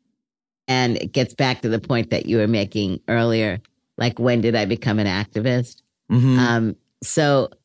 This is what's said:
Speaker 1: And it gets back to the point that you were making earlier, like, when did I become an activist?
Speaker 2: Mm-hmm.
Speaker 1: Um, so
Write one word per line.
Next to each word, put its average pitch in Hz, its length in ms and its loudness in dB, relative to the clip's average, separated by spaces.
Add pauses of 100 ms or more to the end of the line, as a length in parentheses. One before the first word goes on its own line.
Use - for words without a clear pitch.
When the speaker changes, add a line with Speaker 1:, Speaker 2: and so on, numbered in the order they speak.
(680)
Speaker 1:
And 127 300 0
it - 140 -8
gets 127 220 -2
back 131 280 -2
to 117 80 -2
the 113 120 0
point 117 300 -2
that - 160 -2
you 113 100 0
were 107 100 2
making 101 640 -2
earlier, 113 500 0 (380)
like, 117 220 -2
when 120 220 2
did 113 140 0
I 110 100 0
become 107 340 -2
an 104 80 0
activist? 113 760 -2 (280)
Speaker 2:
Mm-hmm. 127 300 4
Speaker 1:
Um, 117 360 0 (280)
so 143 460 2 (160)